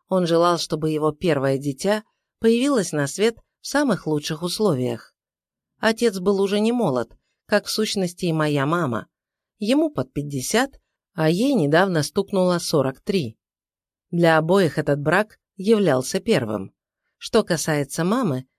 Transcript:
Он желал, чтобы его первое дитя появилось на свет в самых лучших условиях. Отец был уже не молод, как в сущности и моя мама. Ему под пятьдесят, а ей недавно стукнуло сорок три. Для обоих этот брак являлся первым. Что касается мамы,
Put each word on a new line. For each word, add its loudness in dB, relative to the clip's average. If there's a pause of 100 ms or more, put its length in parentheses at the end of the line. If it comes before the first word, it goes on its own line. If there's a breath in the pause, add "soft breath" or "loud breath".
Он 0
желал, 2
чтобы -4
его 0
первое 0
дитя -2 (380)
появилось 2
на 0
свет -2 (220)
в -20
самых 0
лучших -4
условиях. -2 (640)
Отец 0
был 0
уже 0
не 2
молод, -2 (300)
как 0
в -8
сущности -2
и 0
моя 0
мама. -2 (500)
Ему 0
под -6
пятьдесят, -4 (340)
а 0
ей 2
недавно 2
стукнуло 0
сорок -2
три. -4 (720)
Для 4
обоих 2
этот 0
брак -2 (180)
являлся 0
первым. -2 (440)
Что 0
касается -2
мамы, -2 (120)